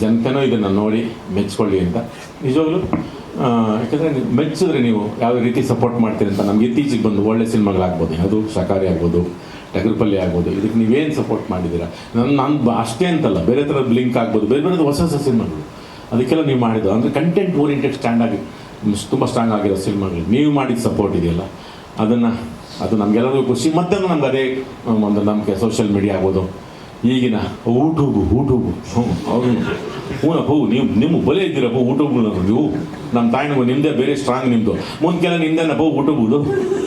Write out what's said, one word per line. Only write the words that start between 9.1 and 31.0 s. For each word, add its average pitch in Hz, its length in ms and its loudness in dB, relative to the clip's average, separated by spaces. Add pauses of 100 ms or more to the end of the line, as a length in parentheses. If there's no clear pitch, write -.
ಟಗರುಪಲ್ಲಿ 101 440 0
ಆಗ್ಬೋದು, 87 320 0
ಇದಕ್ಕೆ 101 280 0
ನೀವೇನು 139 360 2
ಸಪೋರ್ಟ್ 113 360 -2
ಮಾಡಿದ್ದೀರಾ? 85 360 -4 (300)
ನನ್-, 131 180 2
ನಾನ್ 143 240 2
ಬ-, 117 120 2
ಅಷ್ಟೇ 113 360 -2
ಅಂತಲ್ಲ, 113 380 0
ಬೇರೆ 131 200 2
ಥರದ 139 240 0
ಬ್ಲಿಂಕ್ 120 280 2
ಆಗ್ಬೋದು, 113 300 0
ಬೇರೆ 135 160 2
ಬೇರೆದು 170 220 0
ಹೊಸ 143 160 0
ಹೊಸ 165 140 0
ಸಿನಿಮಾಗಳು, 98 520 -2 (460)
ಅದಕ್ಕೆಲ್ಲ 151 320 2
ನೀವು 131 160 2
ಮಾಡಿದ್ದು 110 320 0
ಅಂದ್ರೆ 123 200 0
ಕಂಟೆಂಟ್ 170 440 0
ಓರಿಯೆಂಟೆಡ್ 143 380 0
ಸ್ಟ್ಯಾಂಡ್ 117 280 0
ಆಗಿ 101 140 0 (760)
ತುಂಬ 127 140 0
ಸ್ಟ್ರಾಂಗ್ 117 280 0
ಆಗಿರೋ 101 220 0
ಸಿನಿಮಾಗಳು 92 560 -2
ನೀವು 147 220 4
ಮಾಡಿದ 127 260 0
ಸಪೋರ್ಟ್ 107 380 0
ಇದೆಯಲ್ಲ, 85 240 0 (580)
ಅದನ್ನ, 117 280 2 (540)
ಅದು 107 160 0
ನಮ್ಗೆಲ್ಲರಿಗೂ 117 460 2
ಖುಷಿ. 123 340 0
ಮತ್ತೆ 185 320 0
ನಮ್ಗೆ 147 180 2
ಅದೇ 131 380 0 (220)
ಒಂದು 107 360 2
ನಂಬಿಕೆ, 104 380 0
ಸೋಷಿಯಲ್ 110 300 0
ಮೀಡಿಯಾ 101 240 2
ಆಗ್ಬೋದು, 92 360 0 (540)
ಈಗಿನ 123 300 2 (340)
YouTube, 139 480 2
YouTube, 104 540 2
ಹ್ಞೂ, - 640 -2
ಅವ್ರು, 123 180 2 (680)
"ಹ್ಞೂನಪ್ಪ, 139 300 0
ನೀವು, 131 480 2
ನಿಮ್ಗೆ 156 280 2